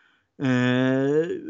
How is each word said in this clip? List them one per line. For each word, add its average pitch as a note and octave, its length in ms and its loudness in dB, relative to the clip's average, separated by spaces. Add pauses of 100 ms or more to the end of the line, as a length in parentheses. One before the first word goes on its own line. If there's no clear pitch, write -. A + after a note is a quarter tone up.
(420)
Eh, C3 840 0 (220)